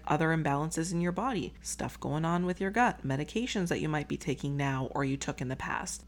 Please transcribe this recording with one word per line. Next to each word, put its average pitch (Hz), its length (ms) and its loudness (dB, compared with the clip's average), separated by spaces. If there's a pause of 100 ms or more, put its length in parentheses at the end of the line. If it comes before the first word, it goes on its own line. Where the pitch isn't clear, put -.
other 156 220 4
imbalances 160 640 2
in 170 80 2
your 175 100 2
body, 214 500 -2
stuff - 380 -6
going 147 240 0
on 175 220 2
with 180 160 0
your 196 100 0
gut, 226 340 4
medications 170 600 0
that 156 140 2
you 156 80 0
might 151 180 0
be - 80 -2
taking 143 400 -2
now 135 360 0
or 143 120 0
you 135 140 2
took - 240 -4
in 127 80 -2
the 131 80 -4
past, - 500 -6